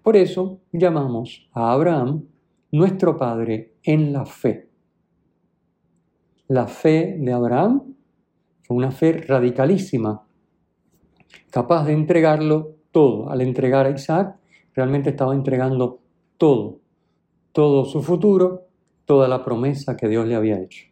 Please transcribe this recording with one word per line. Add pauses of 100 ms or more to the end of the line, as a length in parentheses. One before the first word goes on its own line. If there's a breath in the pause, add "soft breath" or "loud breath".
Por
eso (120)
llamamos
a
Abraham (460)
nuestro
padre
en
la
fe. (1800)
La
fe
de
Abraham (680)
fue
una
fe
radicalísima, (1300 soft breath)
capaz
de
entregarlo (140)
todo.
Al
entregar
a
Isaac, (340 soft breath)
realmente
estaba
entregando (360)
todo, (720)
todo
su
futuro, (400)
toda
la
promesa
que
Dios
le
había
hecho.